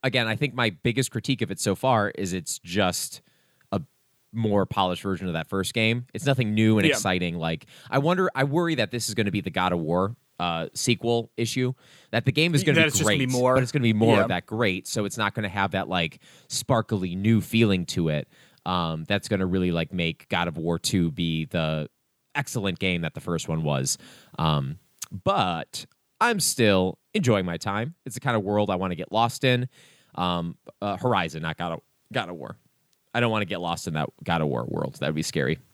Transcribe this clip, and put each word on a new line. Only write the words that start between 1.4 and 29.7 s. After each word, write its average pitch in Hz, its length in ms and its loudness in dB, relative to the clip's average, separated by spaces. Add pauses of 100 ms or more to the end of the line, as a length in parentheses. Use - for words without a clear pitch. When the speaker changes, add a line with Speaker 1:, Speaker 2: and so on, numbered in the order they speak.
Speaker 1:
of 101 100 -2
it 95 100 -8
so 101 140 0
far 113 440 2
is 90 160 -4
it's - 240 -6
just 90 640 -2 (480)
a 90 100 -2 (520)
more 104 340 2
polished 92 360 0
version 95 260 -4
of 82 60 -4
that 82 140 -4
first 95 260 -4
game. 117 380 0
It's 139 140 -6
nothing 127 280 2
new 110 240 6
and 101 80 4
Speaker 2:
Yeah. 143 80 4
Speaker 1:
exciting. 90 440 0
Like, 82 280 -4 (220)
I 131 100 0
wonder, 180 360 2
I 135 80 0
worry 160 320 0
that 110 160 -2
this 120 180 -4
is 107 60 -6
gonna 101 160 0
be 92 120 -2
the 90 80 -6
God 90 220 0
of 87 60 0
War, 87 380 0 (240)
uh, 82 340 -2
sequel 117 600 0
issue, 123 380 -2 (360)
that 113 140 -2
the - 80 2
game 165 200 2
is 143 120 2
gonna 147 120 4
Speaker 2:
That 160 60 6
Speaker 1:
be 160 60 6
Speaker 2:
it's - 100 -2
just 156 100 2
gonna 104 100 4
be 131 80 0
Speaker 1:
great, 127 60 -2
Speaker 2:
more. 127 220 4
Speaker 1:
but 131 80 4
it's 123 80 -2
gonna 139 140 -2
be 113 80 4
more 110 240 6
Speaker 2:
Yeah. 98 60 4
Speaker 1:
of 82 60 0
that 87 160 -2
great. 107 440 -2
So 107 160 -4
it's 98 120 -6
not 104 180 0
gonna 107 140 -4
have 98 220 0
that, 95 180 -2
like, 85 300 -2 (300)
sparkly 101 680 0
new 104 260 4
feeling 101 460 2
to 82 220 -2
it. 76 180 -2 (400)
Um, 82 400 -2
that's 101 220 -2
gonna 95 180 0
really, 90 240 2
like, 82 220 -2
make 85 360 -4
God 87 200 0
of 78 80 -8
War 82 240 -2
two 85 320 2
be 80 320 -2
the 78 440 -2 (460)
excellent 101 460 -4
game 90 220 0
that 80 120 -6
the - 60 -12
first 85 280 -4
one 80 140 -2
was. 69 360 -2 (380)
Um, 76 420 -2 (340)
but 95 720 -2 (340)
I'm 220 200 2
still 95 580 2 (160)
enjoying 120 320 2
my 85 100 -6
time. 110 380 -4 (100)
It's 120 100 -12
the - 60 -12
kind 120 160 0
of 104 60 0
world 104 260 2
I 95 80 0
wanna 90 200 -2
get 85 160 -10
lost 117 320 2
in. 123 240 2 (460)